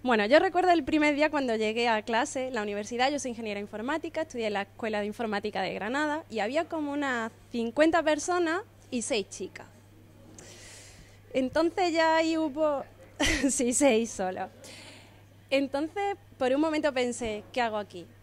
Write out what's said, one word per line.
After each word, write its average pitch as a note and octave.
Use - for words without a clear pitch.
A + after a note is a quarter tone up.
Bueno, A3+
yo C#4+
recuerdo F4+
el D#4+
primer D4+
día D4+
cuando C4+
llegué A3
a A3
clase, B3+
la A3+
universidad, G#3
yo C#4+
soy B3+
ingeniera G#3+
informática, C#4
estudié A#3+
en G3+
la G3+
Escuela G#3+
de G3+
Informática G#3
de F3+
Granada D4
y A3
había C#4
como D4
unas B3+
cincuenta D4
personas E4
y B3
seis G#3+
chicas. -
Entonces D#4+
ya D#4+
ahí D#4+
hubo, D4+
<laughs> C#4+
sí, B3
seis A#3
solo. F#3
Entonces, D#4
por B3+
un C#4+
momento D4+
pensé, A#3+
"¿Qué -
hago A3+
aquí? F#3